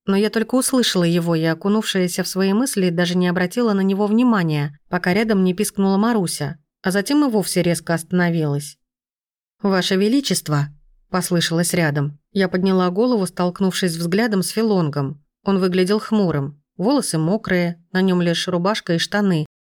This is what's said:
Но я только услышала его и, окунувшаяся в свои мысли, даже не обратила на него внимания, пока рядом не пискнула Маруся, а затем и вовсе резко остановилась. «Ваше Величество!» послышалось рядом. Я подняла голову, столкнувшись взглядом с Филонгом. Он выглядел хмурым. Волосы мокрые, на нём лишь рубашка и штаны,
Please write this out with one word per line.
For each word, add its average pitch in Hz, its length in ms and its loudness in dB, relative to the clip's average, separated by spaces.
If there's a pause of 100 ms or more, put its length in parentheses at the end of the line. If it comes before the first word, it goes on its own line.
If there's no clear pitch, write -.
Но 190 100 0
я 208 140 2
только 220 260 -2
услышала 247 480 0
его 170 320 2
и, 160 80 0
окунувшаяся 185 800 0
в - 40 -6
свои 190 260 0
мысли, 202 360 0
даже 175 280 0
не 180 100 2
обратила 180 460 0
на 196 80 0
него 196 260 0
внимания, 180 680 2 (120)
пока 180 240 0
рядом 208 300 2
не 180 100 2
пискнула 196 440 0
Маруся, 196 600 -2 (240)
а 185 100 -4
затем 277 360 2
и - 20 -2
вовсе 190 320 0
резко 170 320 -2
остановилась. 165 840 -2 (840)
«Ваше 190 340 0
Величество!» 185 760 0 (400)
послышалось 170 640 -2
рядом. 147 460 0 (120)
Я 190 180 0
подняла 185 400 2
голову, 214 360 0
столкнувшись 180 680 -2
взглядом 190 480 0
с - 60 -6
Филонгом. 156 760 -2 (200)
Он 196 160 2
выглядел 185 400 2
хмурым. 156 640 0 (160)
Волосы 214 400 0
мокрые, 175 760 -2
на 185 100 0
нём 185 200 2
лишь 170 260 -2
рубашка 180 460 -2
и 165 60 0
штаны, 185 460 0 (200)